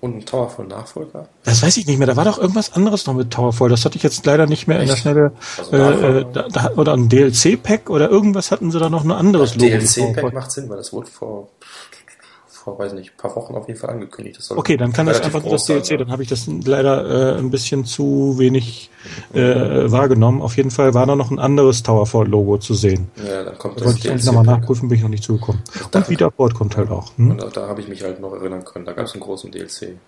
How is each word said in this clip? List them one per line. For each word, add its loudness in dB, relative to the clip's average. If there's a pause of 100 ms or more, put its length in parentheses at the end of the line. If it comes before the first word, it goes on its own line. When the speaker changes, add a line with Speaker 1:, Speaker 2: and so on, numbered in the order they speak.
Speaker 1:
und -8
ein -16
Towerfall-Nachfolger. -10 (180)
Speaker 2:
Das 2
weiß 2
ich -6
nicht 2
mehr, 4
da 2
war 2
doch 0
irgendwas -2
anderes 0
noch -2
mit -4
Towerfall, 0
das 2
hatte -2
ich -10
jetzt -2
leider 4
nicht -2
mehr 2
in 0
der 0
Speaker 1:
Echt? -6
Speaker 2:
Schnelle, 4 (260)
Speaker 1:
Also -8
Speaker 2:
äh, 2
Speaker 1:
Towerfall 4
Speaker 2:
äh, 0
da, -6
da, 0
oder 4
ein 4
D-L-C-Pack 2
oder 2
irgendwas 2
hatten -2
sie -2
da 0
noch, -2
ein 2
anderes 4
Speaker 1:
Ja, 2
Speaker 2:
Logo 6
mit 2
Speaker 1:
D-L-C-Pack 0
Speaker 2:
Towerfall. -2
Speaker 1:
macht -10
Sinn, -10
weil -12
das -14
wurde -10
vor, -14 (1000)
vor, -16
weiß -8
nicht, -16
ein -20
paar -8
Wochen -10
auf -12
jeden -12
Fall -10
angekündigt. -14
Das -16
soll -6
Speaker 2:
Okay, 0
dann 0
kann 0
das 2
Speaker 1:
relativ -2
Speaker 2:
einfach -4
nur 0
das 0
Speaker 1:
groß -6
sein, 2
Speaker 2:
D 2
L -8
C, -2
Speaker 1:
ja. -2
Speaker 2:
dann -6
habe -6
ich -8
das -6 (180)
leider, 0
äh, -6
ein -4
bisschen -2
zu 0
wenig, 0 (420)
äh, 2 (500)
wahrgenommen. 4
Auf -4
jeden 2
Fall 2
war 4
da 2
noch -2
ein -4
anderes 4
Towerfall-Logo 2
zu -4
sehen. 0 (160)
Speaker 1:
Ja, -6
dann -12
kommt -10
Speaker 2:
Da -4
Speaker 1:
das -
Speaker 2:
wollte 2
ich -4
eigentlich -2
Speaker 1:
D-L-C-Pack. 2
Speaker 2:
nochmal 6
nachprüfen, -2
bin 2
ich 2
noch -2
nicht -6
zugekommen. -4 (260)
Speaker 1:
Da 2
Speaker 2:
Und 0
Vita-Port 0
kommt -4
halt -2
auch, -8
hm? 6
Speaker 1:
Und -2
da, -10
da -10
habe -8
ich -14
mich -14
halt -10
noch -12
erinnern -10
können, -16
da -12
gab's -8
einen -14
großen -12
D -16
L -12
C. -16 (100)